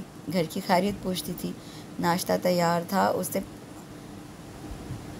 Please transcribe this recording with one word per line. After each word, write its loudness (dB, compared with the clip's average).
घर 4
की -4
खैरियत 4
पूछती -2
थी। -4
नाश्ता 4
तैयार 4
था, 6
उसने, 0